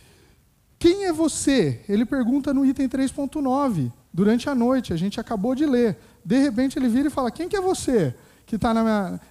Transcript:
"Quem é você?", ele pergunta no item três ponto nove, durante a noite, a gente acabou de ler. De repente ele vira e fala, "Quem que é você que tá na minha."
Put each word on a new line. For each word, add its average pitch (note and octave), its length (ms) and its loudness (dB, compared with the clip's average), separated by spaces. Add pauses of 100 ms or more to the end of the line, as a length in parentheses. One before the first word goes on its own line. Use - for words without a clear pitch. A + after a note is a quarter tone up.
(760)
"Quem F#4+ 280 2
é F4 80 0
você?", C4+ 760 0
ele G#3 180 0
pergunta C4+ 480 0
no C4+ 120 2
item C4+ 240 0
três C4+ 220 -2
ponto C#4+ 300 -6
nove, B3+ 500 0 (220)
durante G#3+ 360 2
a C#4+ 40 -2
noite, B3 380 0
a F3 60 -2
gente G3 220 -4
acabou A#3 360 -2
de D4 100 0
ler. A#3+ 320 2 (260)
De G#3 160 0
repente C4+ 380 0
ele B3+ 120 2
vira C4+ 180 2
e C4+ 40 0
fala, B3 200 -2
"Quem E4+ 160 -8
que G#4 80 -2
é G4 60 0
você B3+ 540 0 (320)
que A3 100 -4
tá A3+ 160 0
na A3+ 100 2
minha." G3+ 480 -2